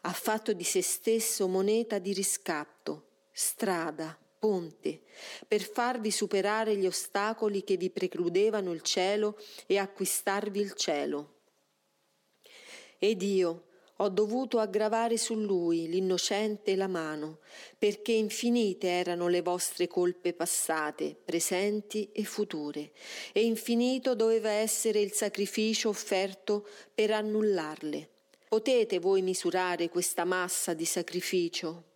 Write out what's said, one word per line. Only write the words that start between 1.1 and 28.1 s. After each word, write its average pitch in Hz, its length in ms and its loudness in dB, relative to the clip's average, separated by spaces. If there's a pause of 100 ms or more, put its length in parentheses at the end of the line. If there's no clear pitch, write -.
moneta 208 520 2
di 190 140 -4
riscatto, 151 1160 -6
strada, 165 880 -2 (220)
ponte, 175 640 -2 (460)
per 208 140 2
farvi 240 500 -2
superare 208 680 2
gli 190 80 2
ostacoli 202 800 -2
che 190 140 2
vi 180 120 -2
precludevano 185 840 0
il 160 100 -6
cielo 208 560 0 (280)
e 190 120 4
acquistarvi 196 800 -2
il 196 140 -2
cielo. 147 680 -4 (1600)
Ed 202 240 2
io, 185 460 2 (340)
ho 202 60 2
dovuto 214 520 2
aggravare 220 580 2
su 220 180 -2
lui, 170 540 0
l'innocente, 190 880 0
la 190 100 0
mano, 156 520 -6 (380)
perché 208 360 0
infinite 220 720 2
erano 175 400 0
le 175 140 4
vostre 175 460 -2
colpe 180 440 0
passate, 156 880 -2
presenti 202 920 -2
e 214 100 -4
future, 151 680 -4 (420)
e 214 100 4
infinito 240 720 2
doveva 220 360 2
essere 214 500 2
il 196 100 0
sacrificio 214 760 0
offerto 196 760 -2 (280)
per 214 180 2
annullarle. 180 1000 0 (380)